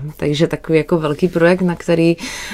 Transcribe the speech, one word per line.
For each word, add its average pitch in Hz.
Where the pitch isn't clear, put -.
Takže 147
takový 160
jako 156
velký 156
projekt, 175
na 175
který 165